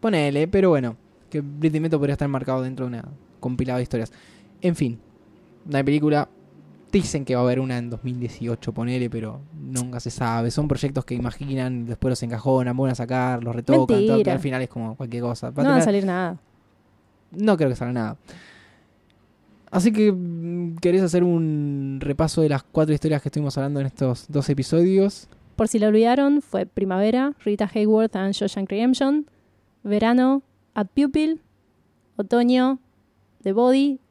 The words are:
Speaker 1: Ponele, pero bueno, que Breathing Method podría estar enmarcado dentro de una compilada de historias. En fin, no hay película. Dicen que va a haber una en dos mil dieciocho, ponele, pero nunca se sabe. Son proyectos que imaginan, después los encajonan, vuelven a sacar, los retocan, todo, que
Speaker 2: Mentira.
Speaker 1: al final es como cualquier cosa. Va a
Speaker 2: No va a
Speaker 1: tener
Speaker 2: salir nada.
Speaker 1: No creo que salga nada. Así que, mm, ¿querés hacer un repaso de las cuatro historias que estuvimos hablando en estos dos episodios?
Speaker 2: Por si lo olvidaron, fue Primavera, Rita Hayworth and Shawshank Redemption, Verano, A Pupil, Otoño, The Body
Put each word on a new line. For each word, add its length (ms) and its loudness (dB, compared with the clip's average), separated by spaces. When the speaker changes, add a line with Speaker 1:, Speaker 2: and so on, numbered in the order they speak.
Speaker 1:
Ponele, 480 0
pero 220 4
bueno, 260 0
que 100 -4
Breathing 420 -2
Method 160 0
podría 160 0
estar 120 -2
enmarcado 360 -2
dentro 240 -6
de 120 -8
una 100 -14
compilada 400 -4
de 60 -2
historias. 280 -4
En 140 0
fin, 240 -2
no 140 -4
hay 60 0
película. 440 2
Dicen 320 0
que 120 -2
va 60 2
a 20 2
haber 160 2
una 180 -4
en 100 -6
dos 140 -10
mil 160 -6
dieciocho, 540 -6
ponele, 360 -4
pero 320 -8
nunca 440 -8
se 100 -8
sabe. 400 -2
Son 160 -2
proyectos 380 -2
que 100 -8
imaginan, 720 -6
después 240 -2
los 140 -2
encajonan, 520 0
vuelven 160 0
a 40 0
sacar, 480 -2
los 100 -4
retocan, 320 4
todo, 0 -
que 80 2
Speaker 2:
Mentira. 240 2
Speaker 1:
al 80 -2
final 220 -4
es 60 -6
como 280 -8
cualquier 260 -8
cosa. 280 -6
Va 120 -2
a 40 2
Speaker 2:
No 40 4
va 60 4
a 20 6
Speaker 1:
tener 60 6
Speaker 2:
salir 200 2
nada. 320 -4
Speaker 1:
No 260 2
creo 120 2
que 80 0
salga 160 -6
nada. 240 -4
Así 220 2
que, 180 4
mm, 680 -6
¿querés 240 4
hacer 200 2
un 760 0
repaso 420 0
de 60 4
las 160 0
cuatro 280 0
historias 300 0
que 60 -6
estuvimos 280 -4
hablando 220 -2
en 80 -2
estos 420 -2
dos 200 -2
episodios? 800 2
Speaker 2:
Por 140 0
si 100 0
lo 100 4
olvidaron, 540 4
fue 240 -4
Primavera, 680 0
Rita 280 -2
Hayworth 440 2
and 180 -2
Shawshank 340 -4
Redemption, 580 0
Verano, 580 2
A 100 -2
Pupil, 560 0
Otoño, 640 2
The 80 0
Body 480 2